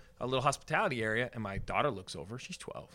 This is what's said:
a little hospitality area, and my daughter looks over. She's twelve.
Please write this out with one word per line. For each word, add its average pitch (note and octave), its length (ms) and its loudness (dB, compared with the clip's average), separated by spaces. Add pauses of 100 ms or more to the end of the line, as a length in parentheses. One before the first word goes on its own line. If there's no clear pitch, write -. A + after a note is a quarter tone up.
(200)
a A#2 80 -4
little B2+ 160 2
hospitality D3+ 580 2
area, A2 320 2
and A#2 80 -4
my G2 180 -2
daughter G#2 300 2
looks F#2+ 260 -4
over. F#2 220 -8
She's - 200 -10
twelve. - 380 -10